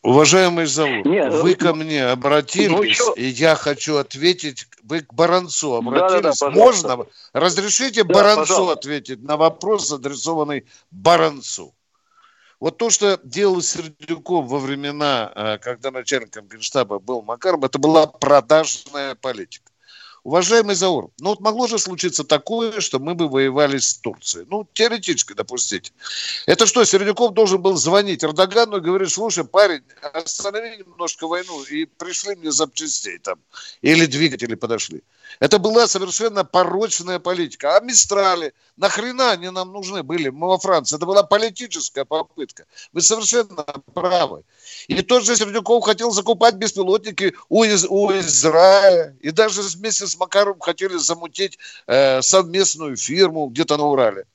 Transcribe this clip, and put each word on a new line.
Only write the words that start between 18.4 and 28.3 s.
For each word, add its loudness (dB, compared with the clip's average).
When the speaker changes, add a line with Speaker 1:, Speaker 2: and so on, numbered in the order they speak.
Speaker 1:
политика. -12
Уважаемый 2
Заур, 0
ну -4
вот -4
могло 0
же -4
случиться -4
такое, -2
что -4
мы -6
бы -2
воевали 0
с -2
Турцией. -10
Ну, -8
теоретически -2
допустить. -8
Это 4
что, 4
Сердюков 2
должен 4
был 2
звонить 0
Эрдогану 0